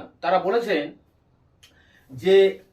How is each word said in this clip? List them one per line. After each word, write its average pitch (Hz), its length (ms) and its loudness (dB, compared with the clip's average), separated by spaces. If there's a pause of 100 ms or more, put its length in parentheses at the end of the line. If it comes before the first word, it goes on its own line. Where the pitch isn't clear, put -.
(200)
তারা 180 180 0
বলেছেন 190 540 -4 (1160)
যে 190 480 2 (140)